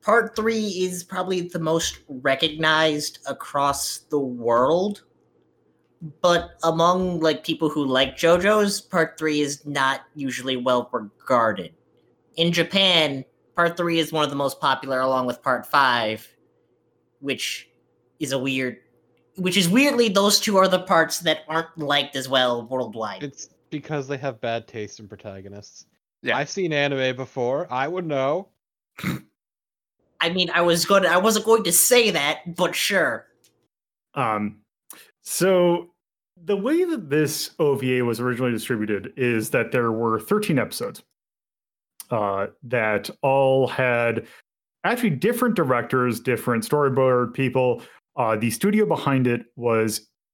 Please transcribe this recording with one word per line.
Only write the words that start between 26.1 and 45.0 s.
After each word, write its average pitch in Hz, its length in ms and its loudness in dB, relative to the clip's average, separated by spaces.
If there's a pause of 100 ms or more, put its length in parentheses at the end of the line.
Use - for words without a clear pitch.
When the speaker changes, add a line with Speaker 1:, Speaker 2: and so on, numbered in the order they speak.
Speaker 3:
Yeah. 120 120 -2
Speaker 2:
I've 143 140 -4
seen 180 240 -4
anime 139 420 0
before. 131 540 -4
I 131 180 -4
would 180 200 -6
know. 147 400 -2 (1700)
Speaker 1:
I 170 100 0
mean, 180 200 -2
I 165 120 0
was 170 220 2
gonna, 190 260 4
I 170 80 4
wasn't 214 280 2
going 226 200 4
to 170 60 0
say 233 380 4
that, 156 460 -2
but 180 200 0
sure. 151 520 0 (880)
Speaker 4:
Um, 107 460 -4 (600)
so 175 680 2 (540)
the 196 140 -2
way 294 260 0
that 247 280 -4
this 151 480 0
O 143 160 4
V 127 240 0
A - 60 0
was 117 140 -2
originally 123 320 -2
distributed 107 640 -4
is 120 360 0
that 120 200 0
there 120 200 0
were 113 280 0
thirteen 208 380 0
episodes, - 460 -6 (1080)
uh, 101 380 -2 (160)
that 110 480 -2 (100)
all 135 460 2
had 120 580 0 (580)
actually 240 280 0